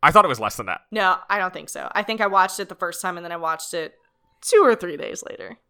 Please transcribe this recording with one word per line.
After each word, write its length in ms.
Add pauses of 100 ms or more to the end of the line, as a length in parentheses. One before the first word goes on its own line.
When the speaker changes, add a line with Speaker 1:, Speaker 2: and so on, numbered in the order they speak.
Speaker 1:
I 80
thought 140
it 40
was 120
less 160
than 100
that. 240
Speaker 2:
No, 260 (140)
I 80
don't 140
think 160
so. 240
I 100
think 180
I 60
watched 340
it 80
the 60
first 280
time 140
and 80
then 80
I 40
watched 380
it 200 (460)
two 220
or 120
three 220
days 320
later. 300 (120)